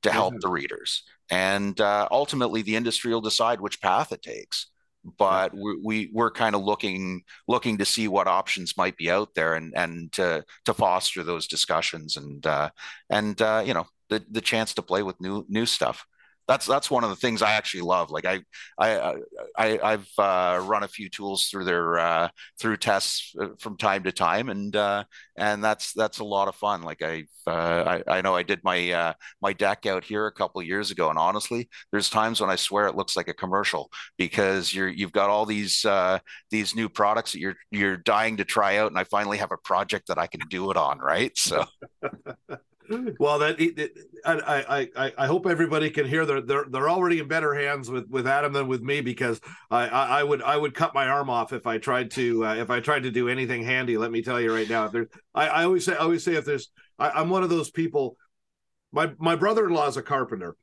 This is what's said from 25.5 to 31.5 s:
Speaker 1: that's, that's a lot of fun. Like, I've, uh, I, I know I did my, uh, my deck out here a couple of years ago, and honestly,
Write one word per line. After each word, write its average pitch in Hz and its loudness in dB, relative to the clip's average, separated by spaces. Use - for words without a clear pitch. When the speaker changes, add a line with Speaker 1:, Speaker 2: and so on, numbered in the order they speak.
Speaker 1:
that's, 107 0
that's 107 -2
a 113 -6
lot 98 2
of 92 -8
fun. 101 -2
Like, 80 -8
I've, 80 -6
uh, 85 2
I, 90 4
I - 0
know 92 2
I 90 2
did 90 -2
my, 90 2
uh, 85 0
my 98 0
deck 101 0
out 92 0
here 107 -4
a 104 -6
couple 92 -4
of 85 -6
years 98 -2
ago, 90 2
and 78 0
honestly, 104 0